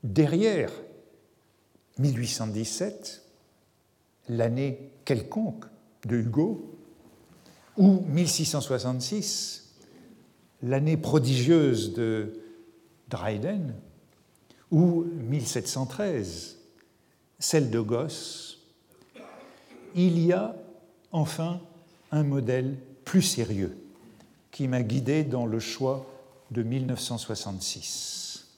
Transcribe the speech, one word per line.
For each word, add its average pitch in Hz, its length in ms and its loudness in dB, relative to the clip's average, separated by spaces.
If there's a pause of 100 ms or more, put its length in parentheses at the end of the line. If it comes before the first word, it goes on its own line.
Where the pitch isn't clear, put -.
Derrière 156 680 2 (1300)
mille 131 220 2
huit 120 80 -2
cent 113 220 -4
dix-sept, - 760 -6 (1040)
l'année 120 640 -2 (160)
quelconque 156 580 -2 (400)
de 117 120 0
Hugo, 139 600 -2 (1000)
ou 190 300 8
mille 156 200 2
six 156 160 0
cent 151 160 -2
soixante-six, - 1120 -4 (880)
l'année 143 360 2
prodigieuse 135 960 4
de 110 480 -2 (640)
Dryden, 120 680 -4 (960)
ou 170 340 6
mille 139 420 -2
sept - 220 -4
cent 131 180 -4
treize, 113 720 -4 (800)
celle 143 320 2
de 117 100 0
Gosse, 120 800 -6 (1400)
il 175 240 4
y 170 140 6
a 208 220 0 (560)
enfin 165 500 -2 (500)
un 151 140 2
modèle 131 520 0 (280)
plus 190 180 4
sérieux 101 560 -2 (720)
qui 135 180 -4
m'a 127 140 0
guidé 131 420 2
dans 123 220 -2
le 110 140 -2
choix 135 440 -2 (460)
de 120 120 -2
mille 127 220 -2
neuf 123 160 -4
cent - 160 -6
soixante-six. - 1400 -8